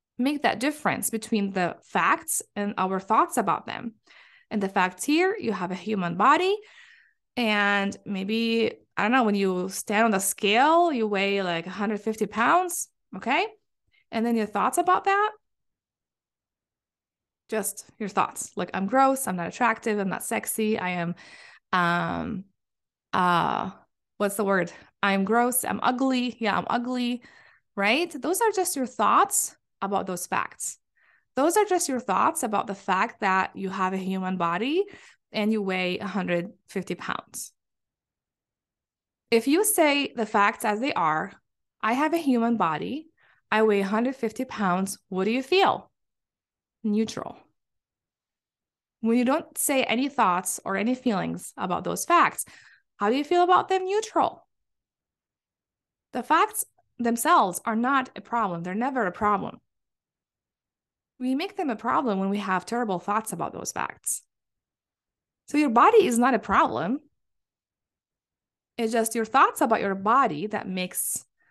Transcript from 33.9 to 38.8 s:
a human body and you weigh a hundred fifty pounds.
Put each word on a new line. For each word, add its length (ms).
a 40
human 400
body 480
and 200
you 120
weigh 340
a 80
hundred 460
fifty 240
pounds. 580